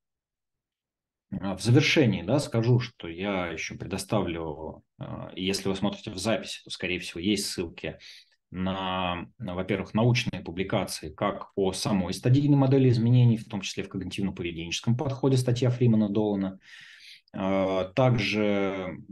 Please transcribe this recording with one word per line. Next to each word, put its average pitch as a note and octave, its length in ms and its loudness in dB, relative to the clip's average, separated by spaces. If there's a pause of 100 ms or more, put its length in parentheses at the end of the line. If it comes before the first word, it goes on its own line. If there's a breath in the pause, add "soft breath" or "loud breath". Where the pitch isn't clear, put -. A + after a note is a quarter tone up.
(1300)
А, F#2+ 260 -4
в F#2 40 -10
завершении, A#2+ 640 4
да, G#2 160 2
скажу, A#2 400 2
что - 280 -10
я F2+ 400 -4
еще D#2+ 300 -10
предоставлю, E2 1080 -6 (160)
а, - 360 -12
если F#2+ 340 -2
вы F#2+ 60 0
смотрите G2+ 360 -4
в F#2 60 -10
записи, G2+ 460 -4
то, - 60 -20
скорее F2+ 300 -6
всего, - 200 -10
есть G2 280 0
ссылки E2 500 -8 (540 loud breath)
на, F#2 760 -4 (120)
на, F#2 160 -8
во-первых, F#2 400 -4
научные A2+ 480 2
публикации F#2 680 -4
как - 420 -4
о F#2+ 180 2
самой F#2 400 0
стадийной C#3+ 440 4
модели C3+ 320 6
изменений, A#2 480 6
в - 120 -8
том G2 120 -6
числе - 220 -8
в - 60 -10
когнитивно-поведенческом F2+ 1080 -4
подходе, C3 400 2
статья B2+ 340 2
Фримана A2 380 4
Долана, G2+ 500 0 (760 loud breath)
а, F#2+ 520 0 (100)
также G2+ 1040 0 (120)